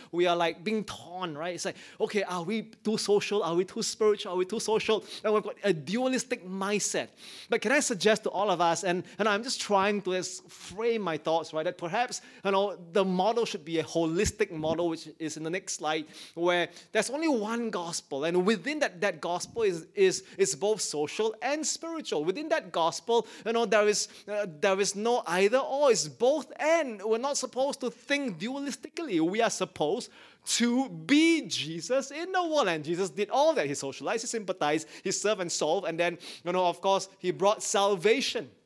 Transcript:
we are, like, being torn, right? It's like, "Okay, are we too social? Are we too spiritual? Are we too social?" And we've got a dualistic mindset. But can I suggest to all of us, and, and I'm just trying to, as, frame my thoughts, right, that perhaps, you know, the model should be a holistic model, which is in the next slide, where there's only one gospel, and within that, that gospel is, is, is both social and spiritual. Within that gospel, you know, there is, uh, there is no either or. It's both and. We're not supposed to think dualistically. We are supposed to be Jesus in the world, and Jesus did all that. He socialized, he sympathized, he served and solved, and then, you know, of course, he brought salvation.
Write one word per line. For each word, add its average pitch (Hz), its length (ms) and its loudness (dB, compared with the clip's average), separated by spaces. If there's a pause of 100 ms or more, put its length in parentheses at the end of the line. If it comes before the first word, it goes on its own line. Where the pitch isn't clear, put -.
(120)
we 175 140 4
are, 175 100 4
like, 170 260 0
being 214 220 -2
torn, 175 540 -8
right? 170 160 -6
It's - 100 -8
like, 175 120 -6 (240)
"Okay, 208 240 0
are 180 180 -4
we 214 200 -2 (200)
too 214 160 0
social? 208 440 2
Are 165 120 0
we 180 100 2
too 220 180 -6
spiritual? 208 500 0
Are 180 40 -2
we 185 80 2
too 208 160 -4
social?" 214 440 0 (180)
And 214 100 0
we've 208 100 4
got - 200 -10
a 196 100 4
dualistic 202 760 -2
mindset. 190 600 -2 (400)
But 226 140 0
can 214 100 2
I 294 80 6
suggest 214 440 4
to 196 60 -2
all 196 200 0
of 170 100 2
us, 165 240 2
and, 180 200 0 (140)
and 208 80 2
I'm 208 160 2
just 254 180 -4
trying 202 420 2
to, 180 140 -2
as, - 320 -6
frame 226 520 -2
my 170 160 -2
thoughts, 160 380 0
right, 156 100 -2
that 180 140 -4
perhaps, 214 420 -2 (240)
you 196 60 0
know, 196 260 2 (160)
the 190 140 4
model 202 400 2
should 170 180 -8
be 160 140 -2
a 151 60 0
holistic 170 680 0
model, 165 400 0
which 160 180 -8 (100)
is 156 200 -6
in 156 60 -8
the 160 60 -6
next 190 240 -6
slide, 156 200 -2 (400)
where 175 340 2 (220)
there's 214 200 2
only 311 180 0
one 233 420 0
gospel, 165 540 -6
and 175 200 2
within 226 360 0
that, 185 200 -2
that 185 200 0
gospel 175 420 -4
is, 175 320 0
is, 190 300 4 (120)
is 185 200 2
both 202 240 0
social 180 600 -2
and 285 240 -2
spiritual. 262 600 -4
Within 196 240 -2
that 294 240 -2
gospel, 185 540 0 (200)
you 226 60 0
know, 233 140 2
there 208 200 4
is, 208 220 2 (180)
uh, 208 200 -2 (140)
there 190 200 4
is 196 160 -2
no 233 300 2
either 196 320 4
or. 277 340 4
It's 175 160 0
both 254 500 2
and. 294 460 2
We're 220 140 2
not 277 180 -2
supposed 262 440 -2
to 247 100 -2
think 269 480 -2
dualistically. 269 840 -4
We 180 220 2
are 214 80 4
supposed 180 600 -2 (360)
to 240 420 2
be 269 580 2
Jesus 160 640 -4
in 330 220 -8
the 370 100 2
world, 302 260 2
and 160 160 -2
Jesus 175 260 -2
did 185 200 -4
all 285 240 4
that. 180 120 0
He 139 80 -2
socialized, 147 480 -6
he 240 40 -10
sympathized, 180 600 -2 (140)
he 190 100 -2
served 202 280 0
and 175 120 -4
solved, 180 340 0
and 165 140 -4
then, 170 180 0 (260)
you 175 80 -2
know, 180 140 2
of 170 140 -2
course, 190 280 2 (100)
he 180 120 -2
brought 190 320 2
salvation. 202 880 2 (160)